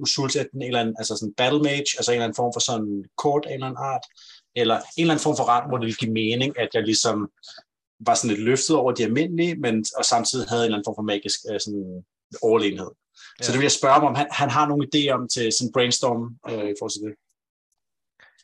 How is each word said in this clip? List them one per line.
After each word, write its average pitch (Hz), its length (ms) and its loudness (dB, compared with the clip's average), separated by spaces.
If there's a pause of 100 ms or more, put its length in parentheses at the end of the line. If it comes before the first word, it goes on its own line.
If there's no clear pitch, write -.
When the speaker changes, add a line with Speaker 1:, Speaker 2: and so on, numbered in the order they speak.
Speaker 1:
Usul 131 260 0
til 131 220 -2
den 135 100 -8
en 123 60 -6
eller 123 120 0
anden, 113 200 -2
altså 110 180 -4
sådan 104 200 -6
battle 139 300 2
mage, 143 180 0 (140)
altså 120 120 0
en 120 40 4
eller 117 100 0
anden 107 160 -4
form 120 140 0
for 117 40 -4 (100)
sådan 104 340 -4 (140)
kort 147 280 2
af - 40 -10
en 135 40 -6
eller 135 140 -6
anden 127 160 -8 (100)
art, 127 120 -6 (500)
eller 113 220 4
en - 260 -6
eller 160 100 4
anden 151 140 0
form 151 100 2
for 127 60 0 (100)
rang, 123 140 0
hvor 123 100 -2
det 113 80 -2
ville 110 180 -4
give 113 80 -2 (120)
mening, 123 360 0
at 110 140 -2
jeg 110 100 2
ligesom 104 480 0 (760)
var 117 80 4
sådan 113 200 0
lidt 107 140 -4
løftet 135 260 2
over 127 160 4
de 120 120 0
almindelige, 165 520 0
men, 113 300 0 (120)
og - 80 -2
samtidig 117 440 0
havde 120 120 2
en 120 40 4
eller 110 120 0
anden 101 120 -4
form 104 100 -8
for 107 120 -2
magisk, 101 280 -2 (120)
øh, 101 80 -2
sådan 92 440 -8 (380)
overlegenhed. 104 500 2 (500)
Så 120 60 -4
Speaker 2:
Ja. 123 40 0
Speaker 1:
det 123 80 0
vil 139 100 2
jeg - 100 2
spørge 135 140 6
ham 151 160 8
om, 117 60 -2
han, 147 160 0
han 143 180 0
har 147 180 4
nogle 143 220 0
idéer 143 300 2
om 123 160 -6
til 113 220 0
sådan 117 180 -2
brainstorm, 123 480 2 (260)
øh, 104 240 -4
i - 60 -4
forhold 113 160 -6
til 104 120 -8
det. 107 60 -10 (1300)